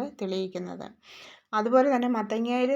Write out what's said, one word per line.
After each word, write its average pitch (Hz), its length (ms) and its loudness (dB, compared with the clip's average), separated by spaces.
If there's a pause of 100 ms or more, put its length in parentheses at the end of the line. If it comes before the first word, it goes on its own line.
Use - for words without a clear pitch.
(140)
തെളിയിക്കുന്നത്. 185 760 -8 (680)
അതുപോലെ 240 360 4
തന്നെ 247 200 2
മത്തങ്ങയിൽ 233 680 0